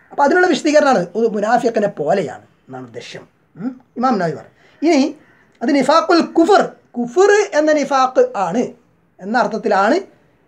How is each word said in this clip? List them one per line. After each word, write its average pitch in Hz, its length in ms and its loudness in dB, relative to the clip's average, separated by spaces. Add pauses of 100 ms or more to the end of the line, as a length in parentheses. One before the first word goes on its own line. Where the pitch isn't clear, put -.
(100)
അപ്പൊ 277 140 -2
അതിനുള്ള 359 220 4
വിശദീകരണമാണ്, 285 680 2
ഒരു 226 120 0
മുനാഫിഖിനെ 220 640 0
പോലെയാണ് 165 540 -4
എന്നാണ് 131 440 -18
ഉദ്ദേശ്യം. 117 420 -18 (280)
ഉം? 240 240 -10 (160)
ഇമാം 240 220 0
നവവി 170 140 -2
പറഞ്ഞു. - 220 -14 (280)
ഇനി 285 340 2 (460)
അത് 262 120 0
നിഫാഖുൽ 320 460 2
കുഫർ, 330 520 2 (260)
കുഫർ 381 600 2
എന്ന 302 140 2
നിഫാഖ് 262 640 0
ആണ് 196 260 -2 (580)
എന്ന 208 180 -4
അർത്ഥത്തിലാണ് 214 800 -2 (320)